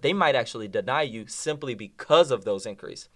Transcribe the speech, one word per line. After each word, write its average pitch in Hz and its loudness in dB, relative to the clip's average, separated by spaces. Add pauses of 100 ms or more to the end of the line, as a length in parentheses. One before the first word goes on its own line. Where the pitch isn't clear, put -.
they 147 2
might 165 4
actually 113 -4
deny 113 -2
you 113 -8
simply 143 -6
because 139 4
of 113 0
those 98 -2
inquiries. - -14